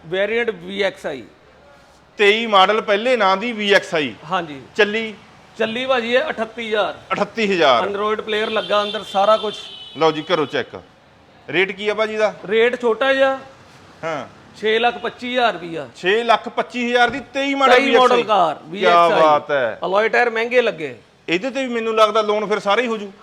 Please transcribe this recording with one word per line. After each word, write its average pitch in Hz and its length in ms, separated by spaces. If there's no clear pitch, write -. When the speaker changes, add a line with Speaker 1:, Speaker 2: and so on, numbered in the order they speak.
Speaker 1:
ਵੇਰੀਐਂਟ 208 440
ਵੀ 190 320
ਐਕਸ 190 240
ਆਈ। 139 180
Speaker 2:
ਤੇਈ 214 280
ਮਾਡਲ, 208 360
ਪਹਿਲੇ 220 360
ਨਾਂ 190 200
ਦੀ 233 140
ਵੀ 208 220
ਐਕਸ 185 220
ਆਈ। 135 200
Speaker 1:
ਹਾਂਜੀ। 160 300
Speaker 2:
ਚੱਲੀ? 214 380
Speaker 1:
ਚੱਲੀ 233 280
ਭਾਜੀ 247 300
ਇਹ 254 140
ਅਠੱਤੀ 220 380
ਹਜ਼ਾਰ। 208 300
Speaker 2:
ਅਠੱਤੀ 202 380
ਹਜ਼ਾਰ। 156 360
Speaker 1:
Android 208 340
ਪਲੇਅਰ 214 280
ਲੱਗਾ 208 320
ਅੰਦਰ, 208 220
ਸਾਰਾ 202 340
ਕੁਝ। 208 180
Speaker 2:
ਲਓ 156 140
ਜੀ, 151 100
ਕਰੋ 160 240
ਚੈੱਕ। 113 360
ਰੇਟ 185 220
ਕੀ 202 180
ਆ 208 40
ਭਾਜੀ 214 240
ਦਾ? 214 160
Speaker 1:
ਰੇਟ 226 360
ਛੋਟਾ 240 320
ਜਿਹਾ। 269 260
Speaker 2:
ਹਾਂ। 147 240
Speaker 1:
ਛੇ 220 180
ਲੱਖ 233 180
ਪੱਚੀ 233 340
ਹਜ਼ਾਰ 240 220
ਰੁਪਈਆ। 165 420
Speaker 2:
ਛੇ 208 280
ਲੱਖ 226 260
ਪੱਚੀ 240 400
ਹਜ਼ਾਰ 240 200
ਦੀ 254 100
ਤੇਈ 277 220
ਮਾਡਲ 269 180
Speaker 1:
ਤੇਈ 262 120
Speaker 2:
ਵੀ 277 60
ਐਕਸ 240 100
ਆਈ। 247 80
Speaker 1:
ਮਾਡਲ 240 140
ਕਾਰ, 180 320
Speaker 2:
ਕਿਆ - 100
Speaker 1:
ਵੀ 185 200
ਐਕਸ 175 100
ਆਈ। 170 260
Speaker 2:
ਬਾਤ 151 300
ਹੈ। 120 340
Speaker 1:
ਅਲੋਏ 208 240
ਟਾਇਰ 240 200
ਮਹਿੰਗੇ 233 320
ਲੱਗੇ। 160 360
Speaker 2:
ਇਹਦੇ 185 200
ਤੇ 262 180
ਵੀ 240 60
ਮੈਨੂੰ 226 220
ਲੱਗਦਾ 220 260
ਲੋਨ 208 240
ਫਿਰ 208 140
ਸਾਰਾ 202 220
ਹੀ 254 60
ਹੋ 226 100
ਜੂ। 202 140